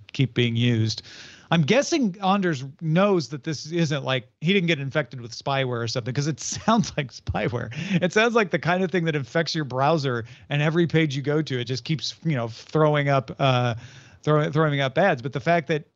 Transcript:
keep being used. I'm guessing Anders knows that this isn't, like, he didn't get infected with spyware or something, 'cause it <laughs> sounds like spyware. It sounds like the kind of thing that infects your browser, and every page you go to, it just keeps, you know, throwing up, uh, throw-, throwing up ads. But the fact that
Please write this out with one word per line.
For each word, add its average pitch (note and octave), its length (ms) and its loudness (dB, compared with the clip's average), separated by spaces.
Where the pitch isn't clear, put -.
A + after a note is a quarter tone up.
keep C3 220 0
being A#2 240 0
used. A#2 460 0
I'm E3 100 4
guessing A3 640 2
Anders F#3 420 0
knows F3 480 2
that C#3+ 140 -10
this D#3 280 -8
isn't, D#3 320 0
like, C3 240 -2
he E3 100 2
didn't G3 140 2
get E3 140 0
infected C#3 420 -4
with A#2 100 -14
spyware C3 520 -2
or A#2 40 -2
something, B2 240 -4
'cause C#3 140 -2
it D#3 140 -4
<laughs> - 0 -
sounds - 580 0
like C#3 160 -6
spyware. A#2+ 560 -6
It F3+ 100 2
sounds A3 220 4
like A3 160 2
the F3 80 0
kind F3 260 0
of F3+ 60 0
thing E3+ 160 0
that D#3+ 100 0
infects D#3+ 380 -2
your D#3 100 -2
browser, C3+ 640 0
and C#3+ 140 0
every E3 240 2
page D#3+ 280 2
you C#3+ 60 -4
go D3 220 0
to, C3 160 -4
it A#2+ 60 -4
just B2 180 -6
keeps, - 320 -4
you D#3+ 100 0
know, A#2 120 -2
throwing D3 640 2
up, C3+ 280 2
uh, B2 380 2
throw-, D3+ 260 2
throwing D3 320 0
up C3+ 160 -2
ads. E3 240 2
But C3 120 -8
the C#3+ 60 -4
fact E3 280 2
that D#3+ 180 -2